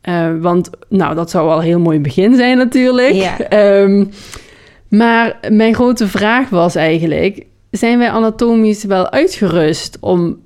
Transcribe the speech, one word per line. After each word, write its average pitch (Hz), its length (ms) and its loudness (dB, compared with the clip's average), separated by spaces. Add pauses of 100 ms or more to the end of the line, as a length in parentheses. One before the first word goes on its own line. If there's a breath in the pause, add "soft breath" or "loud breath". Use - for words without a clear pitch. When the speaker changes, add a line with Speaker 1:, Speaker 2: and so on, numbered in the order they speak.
Speaker 1:
Eh, 170 380 -2
want, 175 300 -2 (200)
nou, 156 260 0
dat 165 140 -6
zou 165 200 0
al 160 80 2
een 165 60 -2
heel 170 160 0
mooi 165 200 0
begin 185 360 2
zijn 247 220 2
natuurlijk. 254 560 2
Speaker 2:
Ja. 285 260 -2
Speaker 1:
Ehm, 202 640 2 (840 loud breath)
maar 233 520 2 (100)
mijn 220 240 4
grote 240 340 0
vraag 226 420 -2
was 175 260 0
eigenlijk: 160 720 -2 (260)
zijn 233 260 0
wij 240 120 0
anatomisch 220 760 0
wel 190 260 -2
uitgerust 170 920 -2
om 175 460 -2